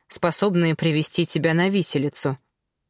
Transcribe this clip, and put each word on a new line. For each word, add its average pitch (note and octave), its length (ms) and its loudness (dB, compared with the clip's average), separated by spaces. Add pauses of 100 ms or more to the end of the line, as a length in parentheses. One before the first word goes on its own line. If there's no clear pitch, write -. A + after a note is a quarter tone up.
способные F3 720 0
привести D#3+ 500 0
тебя D#3+ 280 0
на F3 140 2
виселицу. D3 720 -2 (520)